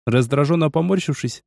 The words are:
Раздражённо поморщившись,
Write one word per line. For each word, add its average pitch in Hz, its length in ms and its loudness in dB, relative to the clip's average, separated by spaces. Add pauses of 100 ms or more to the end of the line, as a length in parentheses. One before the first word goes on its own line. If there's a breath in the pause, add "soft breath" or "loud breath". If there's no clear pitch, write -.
Раздражённо 143 680 2
поморщившись, 165 760 -2